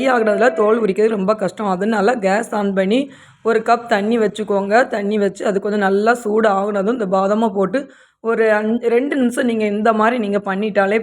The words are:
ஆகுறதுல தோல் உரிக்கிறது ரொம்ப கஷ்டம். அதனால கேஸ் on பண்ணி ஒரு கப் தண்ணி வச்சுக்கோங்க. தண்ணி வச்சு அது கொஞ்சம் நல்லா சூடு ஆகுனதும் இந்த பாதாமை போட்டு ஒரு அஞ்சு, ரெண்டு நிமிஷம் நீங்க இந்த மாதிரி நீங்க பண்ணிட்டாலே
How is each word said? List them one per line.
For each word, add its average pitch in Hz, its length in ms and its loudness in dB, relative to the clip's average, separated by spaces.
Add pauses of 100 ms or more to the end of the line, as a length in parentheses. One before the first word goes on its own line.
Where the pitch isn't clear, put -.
ஆகுறதுல 214 460 2
தோல் 220 260 2
உரிக்கிறது 214 360 0
ரொம்ப 196 200 0
கஷ்டம். 208 320 -4
அதனால 202 500 0
கேஸ் 202 360 -2
on 202 200 -2
பண்ணி 196 260 0 (460)
ஒரு 220 140 2
கப் 233 280 0
தண்ணி 220 320 0
வச்சுக்கோங்க. 208 680 0
தண்ணி 214 300 -4
வச்சு 196 280 -2
அது 196 140 0
கொஞ்சம் 202 280 0
நல்லா 208 260 2
சூடு 220 360 0
ஆகுனதும் 202 480 0
இந்த 214 100 -4
பாதாமை 196 420 0
போட்டு 190 300 -2 (440)
ஒரு 220 300 2
அஞ்சு, 220 360 -2
ரெண்டு 269 260 0
நிமிஷம் 254 300 0
நீங்க 226 200 0
இந்த 214 280 0
மாதிரி 220 260 2
நீங்க 202 200 -2
பண்ணிட்டாலே 196 640 0